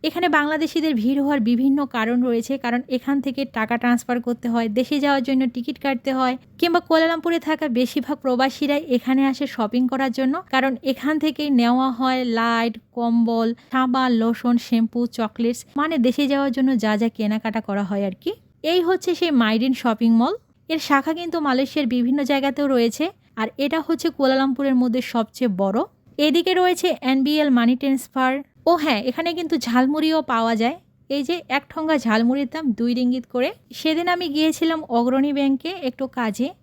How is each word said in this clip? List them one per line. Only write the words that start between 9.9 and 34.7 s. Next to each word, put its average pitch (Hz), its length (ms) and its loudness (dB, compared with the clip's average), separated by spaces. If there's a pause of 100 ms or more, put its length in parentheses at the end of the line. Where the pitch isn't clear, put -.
করার 262 260 0
জন্য, 262 160 0 (200)
কারণ 262 180 2 (200)
এখান 277 220 -2 (100)
থেকেই 302 260 -2 (100)
নেওয়া 247 280 2 (100)
হয় 262 220 0 (180)
লাইট, 233 360 0 (220)
কম্বল, 233 520 2 (240)
সাবান, 262 380 2 (100)
লোশন, 233 360 2 (100)
শ্যাম্পু, 226 340 0 (160)
চকলেটস, 233 440 -2 (200)
মানে 320 140 -2 (120)
দেশে 269 260 2
যাওয়ার 277 240 0
জন্য 269 140 2 (140)
যা 214 160 2
যা 233 160 2
কেনাকাটা 214 520 -2
করা 202 220 -2
হয় 202 180 -2
আর 185 140 -6
কি। 339 80 -4 (420)
এই 359 160 2
হচ্ছে 370 300 0
সেই 339 140 0 (100)
মাইডিন 233 400 2
শপিং 226 280 2 (100)
মল। 311 140 2 (340)
এর 320 200 -2
শাখা 285 320 2
কিন্তু 339 160 -6 (100)
মালয়েশিয়ার 269 480 0
বিভিন্ন 247 260 0 (100)
জায়গাতেও 277 440 0
রয়েছে, 233 300 0 (360)
আর 220 80 -2 (160)
এটা 311 220 0
হচ্ছে 330 200 -2 (100)
কুয়ালালামপুরের 269 680 2
মধ্যে 247 180 0 (120)
সবচেয়ে 226 400 -2 (100)
বড়। 196 160 0 (480)
এদিকে 330 340 2
রয়েছে 359 280 2 (220)
এনবিএল 294 380 2 (100)
মানি 240 220 4
ট্রান্সফার। 262 520 0 (380)
ও - 20 6 (100)
হ্যাঁ, 262 180 0 (100)
এখানে 330 280 -4
কিন্তু 330 160 -2 (120)
ঝালমুড়িও 294 520 2 (140)
পাওয়া 226 300 2
যায়। 277 140 0 (340)
এই 285 180 -2
যে 349 80 -2 (200)
এক 285 60 -2 (100)
ঠোঙ্গা 311 320 0
ঝালমুড়ির 233 500 2
দাম 320 100 -6 (140)
দুই 233 200 0
রিঙ্গিত 247 260 -2 (100)
করে। 254 140 0 (320)
সেদিন 320 340 0
আমি 349 200 -4
গিয়েছিলাম 320 460 0 (180)